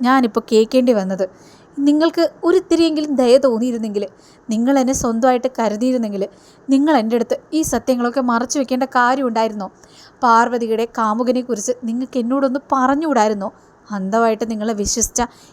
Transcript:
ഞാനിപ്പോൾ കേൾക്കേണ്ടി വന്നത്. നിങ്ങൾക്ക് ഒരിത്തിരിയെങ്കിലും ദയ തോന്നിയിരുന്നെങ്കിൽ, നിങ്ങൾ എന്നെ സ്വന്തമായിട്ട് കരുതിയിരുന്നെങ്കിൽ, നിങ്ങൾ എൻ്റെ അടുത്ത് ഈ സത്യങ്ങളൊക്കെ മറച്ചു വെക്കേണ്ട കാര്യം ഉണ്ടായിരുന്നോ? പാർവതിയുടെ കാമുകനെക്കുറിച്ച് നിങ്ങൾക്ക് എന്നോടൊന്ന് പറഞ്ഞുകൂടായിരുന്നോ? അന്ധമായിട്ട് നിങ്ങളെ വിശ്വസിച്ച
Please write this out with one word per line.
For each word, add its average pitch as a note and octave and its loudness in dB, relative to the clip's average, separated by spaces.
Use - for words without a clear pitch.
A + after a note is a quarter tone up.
ഞാനിപ്പോൾ B3 2
കേൾക്കേണ്ടി A#3+ 4
വന്നത്. F#3+ -2
നിങ്ങൾക്ക് D4+ 2
ഒരിത്തിരിയെങ്കിലും E4 0
ദയ B3 4
തോന്നിയിരുന്നെങ്കിൽ, A3+ -2
നിങ്ങൾ A#3+ 0
എന്നെ B3+ 0
സ്വന്തമായിട്ട് B3 0
കരുതിയിരുന്നെങ്കിൽ, A3 -2
നിങ്ങൾ C#4 2
എൻ്റെ A3 0
അടുത്ത് - -2
ഈ D#4 0
സത്യങ്ങളൊക്കെ A#3+ -2
മറച്ചു B3 -2
വെക്കേണ്ട B3+ -2
കാര്യം B3+ 2
ഉണ്ടായിരുന്നോ? A3 -4
പാർവതിയുടെ A#3 2
കാമുകനെക്കുറിച്ച് A#3+ -2
നിങ്ങൾക്ക് B3 -6
എന്നോടൊന്ന് C4+ -2
പറഞ്ഞുകൂടായിരുന്നോ? B3+ 0
അന്ധമായിട്ട് A3 -2
നിങ്ങളെ A3 -4
വിശ്വസിച്ച G#3 -4